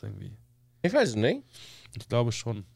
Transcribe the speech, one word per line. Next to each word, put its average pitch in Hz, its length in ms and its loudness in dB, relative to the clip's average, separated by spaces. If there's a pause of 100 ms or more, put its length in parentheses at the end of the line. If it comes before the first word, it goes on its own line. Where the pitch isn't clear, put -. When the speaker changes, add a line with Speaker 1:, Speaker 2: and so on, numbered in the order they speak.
Speaker 1:
irgendwie. 98 320 -12 (460)
Speaker 2:
Ich 180 100 0
weiß 247 180 4
es 110 60 -4
nicht. 147 260 4 (540)
Speaker 1:
Ich - 120 -12
glaube 120 220 2
schon, 107 340 -6 (120)